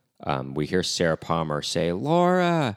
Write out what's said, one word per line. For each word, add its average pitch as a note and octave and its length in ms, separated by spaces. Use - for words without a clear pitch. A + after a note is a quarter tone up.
um, C2+ 300
we D2+ 120
hear F2+ 160
Sarah E2 340
Palmer D#2+ 460
say, E2+ 300
"Laura," E3+ 840